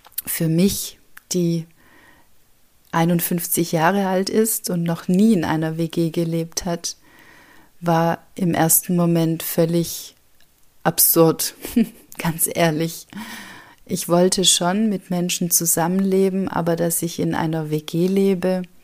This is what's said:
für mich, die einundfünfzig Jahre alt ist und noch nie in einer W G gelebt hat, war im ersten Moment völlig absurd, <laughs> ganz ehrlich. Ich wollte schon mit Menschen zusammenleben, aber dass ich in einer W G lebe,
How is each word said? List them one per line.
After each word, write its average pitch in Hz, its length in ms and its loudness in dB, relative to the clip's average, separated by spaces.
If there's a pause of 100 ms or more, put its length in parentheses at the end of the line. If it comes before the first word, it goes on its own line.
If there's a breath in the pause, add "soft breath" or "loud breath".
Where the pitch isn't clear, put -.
(260)
für - 220 -4
mich, 170 520 0 (320)
die 170 340 0 (1300 soft breath)
einundfünfzig 170 800 0
Jahre 185 360 2
alt 190 220 0
ist - 400 0
und 175 140 -2
noch 170 240 -4
nie 208 260 4
in 175 100 2
einer 160 340 -2
W 165 100 -2
G 165 240 -2
gelebt 165 540 -4
hat, 170 320 -6 (840 loud breath)
war 165 380 2 (160)
im 175 180 0
ersten 165 420 2
Moment 165 480 2
völlig - 720 -2 (680)
absurd, - 720 2 (200)
<laughs> - 440 -2
ganz 165 340 -2
ehrlich. 165 540 0 (800 loud breath)
Ich - 220 -6
wollte 180 380 2
schon 190 440 2
mit 190 200 -4
Menschen 175 400 -2
zusammenleben, 190 1000 0
aber 170 280 -2
dass 170 260 -2
ich 170 180 -6
in 165 140 0
einer 160 380 -4
W 151 100 -2
G 165 240 -2
lebe, 190 560 0 (220 soft breath)